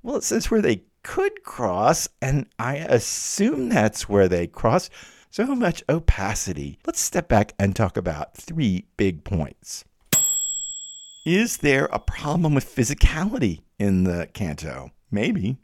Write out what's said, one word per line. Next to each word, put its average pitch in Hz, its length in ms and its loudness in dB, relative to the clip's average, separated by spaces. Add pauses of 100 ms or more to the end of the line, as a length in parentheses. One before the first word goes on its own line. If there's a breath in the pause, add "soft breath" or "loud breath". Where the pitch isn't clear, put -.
Well, 247 140 -6
it - 80 -4
says - 260 0
where 220 100 4
they - 220 2 (200)
could 403 420 -2
cross, 170 640 0 (120)
and 135 260 0 (120)
I 127 180 -4
assume 147 920 0
that's 110 400 2
where 101 200 6
they 85 200 0
cross. - 420 0 (400 loud breath)
So 262 240 -2
much 226 340 0
opacity. 98 960 -2
Let's - 160 -4
step - 280 -2
back 104 300 2
and 98 160 0
talk 104 220 0
about 80 380 -6
three 123 520 -2 (100)
big 92 260 0
points. - 600 -6 (1400)
Is 202 340 0
there 143 280 2
a - 120 -4
problem 151 560 0
with - 180 0
physicality 139 880 2 (180)
in 92 240 4
the 87 280 -2
canto? 73 600 -8 (180)
Maybe. 127 540 -2